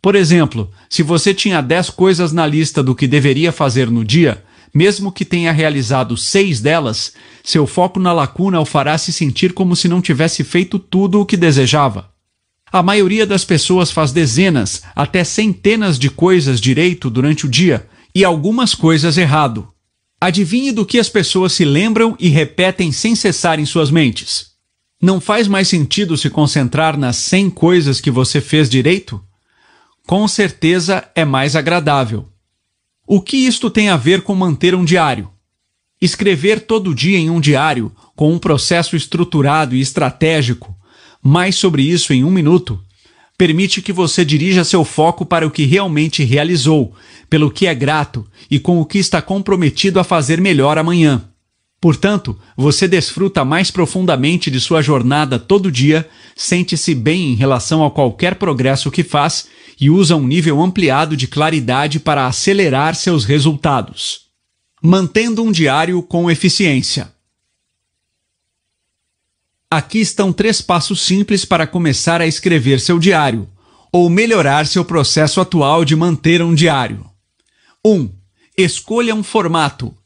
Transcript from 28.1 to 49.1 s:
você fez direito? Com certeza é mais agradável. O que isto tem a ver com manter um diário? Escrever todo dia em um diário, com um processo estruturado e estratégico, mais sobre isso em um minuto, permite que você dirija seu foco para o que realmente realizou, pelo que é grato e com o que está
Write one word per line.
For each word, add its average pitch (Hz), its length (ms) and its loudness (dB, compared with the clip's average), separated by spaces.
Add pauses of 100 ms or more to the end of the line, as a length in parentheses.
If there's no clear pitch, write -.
você 131 300 0
fez 156 280 0
direito? 131 500 0 (840)
Com 202 220 0
certeza 185 880 -2
é 165 80 0
mais 135 320 0
agradável. 143 720 0 (840)
O 190 120 4
que 269 160 -4
isto 254 320 0
tem 214 180 0
a 190 80 2
ver 165 260 2
com 202 140 -4
manter 180 400 0
um 180 80 0
diário? 147 460 0 (720)
Escrever 196 580 0
todo 214 340 -2
dia 165 240 0
em 160 120 0
um 170 100 0
diário, 139 500 0 (280)
com 151 160 2
um 175 40 -2
processo 170 600 -2
estruturado 151 760 -2
e 127 60 0
estratégico, 135 960 -2 (480)
mais 180 320 2
sobre 151 280 0
isso 160 280 0
em 131 140 2
um 165 40 0
minuto, 165 500 0 (580)
permite 185 440 0
que 196 120 -6
você 175 320 0
dirija 160 400 2
seu 170 180 2
foco 160 420 -2
para 165 220 0
o 147 40 -4
que 156 120 -2
realmente 156 640 0
realizou, 147 680 0 (360)
pelo 151 200 2
que 185 160 -2
é 170 80 0
grato 143 540 -4 (240)
e 147 80 2
com 175 220 0
o 151 40 0
que - 120 -4
está 180 240 0